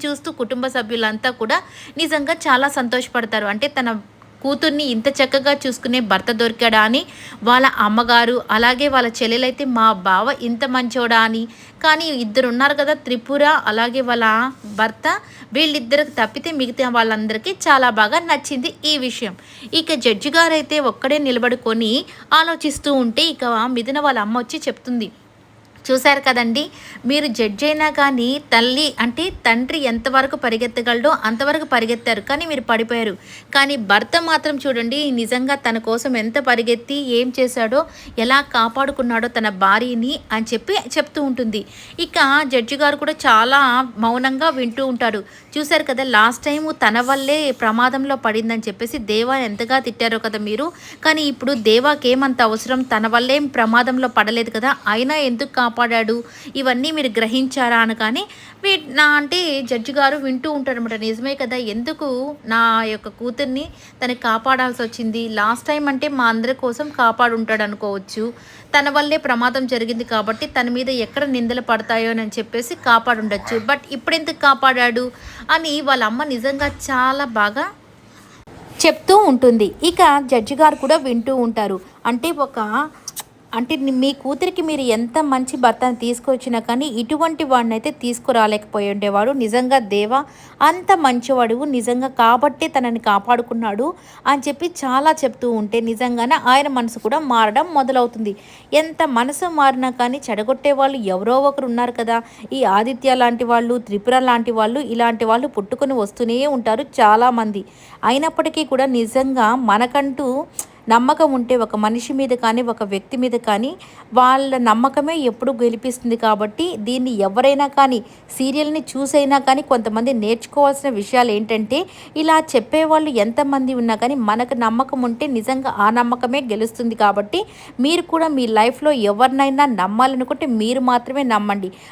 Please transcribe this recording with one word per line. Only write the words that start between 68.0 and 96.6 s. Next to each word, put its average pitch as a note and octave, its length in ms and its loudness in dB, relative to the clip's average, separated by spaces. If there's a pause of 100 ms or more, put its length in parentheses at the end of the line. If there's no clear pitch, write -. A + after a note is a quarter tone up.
తన C#4+ 100 0
వల్లే D4 280 0
ప్రమాదం B3+ 500 -2
జరిగింది A#3 360 -4
కాబట్టి A3 420 -4
తన B3+ 240 -2
మీద B3 200 -2
ఎక్కడ B3+ 340 -4
నిందలు B3 380 -2
పడతాయో A3+ 480 -2
అని A3+ 180 -4
చెప్పేసి A#3 480 -8
కాపాడుండొచ్చు, A3+ 840 0
but C4+ 200 0 (120)
ఇప్పుడెందుకు D#4 500 -4
కాపాడాడు?" B3 720 2 (400)
అని D#4 300 0
వాళ్ళ C4 220 0
అమ్మ A3+ 200 -2
నిజంగా C#4 440 -4
చాలా C#4 580 -2
బాగా A3 400 0 (1200)
చెప్తూ D#4+ 320 4
ఉంటుంది. B3 540 4 (120)
ఇక D#4 480 4
జడ్జి B3 240 0
గారు D4+ 200 6
కూడా C4+ 200 2
వింటూ C4 400 -2
ఉంటారు. G#3+ 440 -2 (260)
అంటే B3 260 -2
ఒక, C4 580 -2 (680)
అంటే B3 200 -2
ని-, C4+ 180 -2
మీ C4+ 200 0
కూతురికి F4 480 -4
మీరు D4+ 200 -2
ఎంత A#3+ 420 0
మంచి C4 340 -2
భర్తను B3 380 0
తీసుకొచ్చినా A#3+ 640 -4
కానీ A#3+ 260 -2
ఇటువంటి D4+ 580 -2
వాడినైతే A#3+ 480 0
తీసుకురాలేకపోయి G#3+ 1000 -2
ఉండేవాడు. G3+ 400 0
నిజంగా B3+ 480 0
దేవా G#3 440 0 (380)
అంత F4+ 360 4
మంచివాడు, B3 640 2
నిజంగా B3 440 -2
కాబట్టే B3 600 2
తనని A#3+ 320 -2
కాపాడుకున్నాడు A#3 920 0 (340)
అని C#4 200 2
చెప్పి D#4 200 -4
చాలా C#4 440 0
చెప్తూ B3+ 400 -2
ఉంటే G#3+ 280 -2
నిజంగానే A#3+ 560 0
ఆయన C#4 320 4